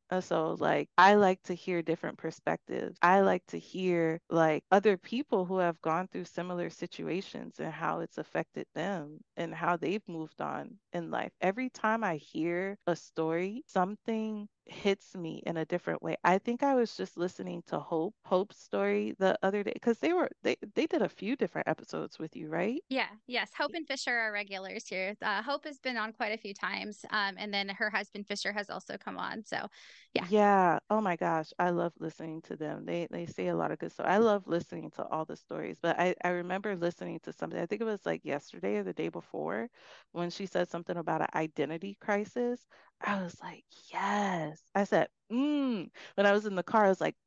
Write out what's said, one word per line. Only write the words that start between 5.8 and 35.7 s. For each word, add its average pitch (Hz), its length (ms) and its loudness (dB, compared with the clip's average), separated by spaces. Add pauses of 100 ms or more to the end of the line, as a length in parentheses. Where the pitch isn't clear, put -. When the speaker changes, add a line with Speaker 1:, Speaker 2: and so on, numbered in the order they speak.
Speaker 1:
gone 165 260 0
through 180 180 -10
similar 175 440 -6
situations - 880 -8
and 160 140 -6
how 165 260 -2
it's 170 180 -10
affected - 560 -6
them 156 460 -6 (160)
and 165 180 -6
how 160 220 0
they've 170 320 -4
moved 160 340 -8
on 143 380 -8 (140)
in 170 180 -6
life. - 200 -4 (100)
Every 214 280 -2
time 220 340 0
I 175 140 0
hear 175 600 -4 (100)
a 170 80 2
story, 175 720 -2
something 214 800 -2 (180)
hits - 500 -2
me 160 300 -8
in 165 120 -4
a 160 80 -2
different 170 360 -2
way. 165 220 -4
I 180 160 6
think 240 240 -2
I 277 120 4
was 233 200 2
just - 220 -8
listening 175 500 -4
to 165 120 -4
Hope, 165 360 -2 (100)
Hope's 190 320 0
story 208 640 0
the 190 220 4
other 202 220 2
day, - 180 -4
'cause 233 180 2
they 320 140 2
were, 349 160 2 (140)
they, - 120 2 (180)
they - 140 2
did 277 140 0
a 175 80 2
few 220 260 -4
different - 320 -2
episodes - 520 -4
with 160 160 -10
you, 160 140 -10
right? 196 400 -2
Speaker 2:
Yeah, 254 200 -2 (180)
yes. 233 280 -4
Hope 294 160 -2
Speaker 1:
Y- 349 40 -8
Speaker 2:
and 320 100 -6
Fisher 269 320 -4
are 220 140 -2
regulars 196 560 -8
here. 185 340 -4
Uh, 208 200 0
Hope 285 240 -4
has 294 140 -10
been 254 180 -4
on 220 160 -4
quite 220 180 -4
a 226 60 -2
few 202 160 -10
times, 196 560 -8
um, 196 280 0
and 208 160 -6
then 196 160 0
her 208 200 -4
husband 202 380 -4
Fisher 202 260 -4
has 202 160 -6
also 196 280 -8
come 196 200 -10
on. 214 260 -6
So, - 240 -6 (460)
yeah. 185 160 0
Speaker 1:
Yeah. 196 500 8 (100)
Oh 214 100 4
my 185 160 2
gosh, 165 440 0
I 180 100 4
love 170 300 0
listening 160 440 -8
to 175 120 -8
them. 151 300 -6
They, 170 260 -4
they 170 160 -6
say 185 200 -4
a 170 80 2
lot 165 160 0
of 156 60 -4
good 170 140 -8
stuff. - 160 -6
I 185 100 6
love 208 300 4
listening 165 440 -4
to - 140 -8
all 160 200 -4
the 156 100 -8
stories, 160 440 -8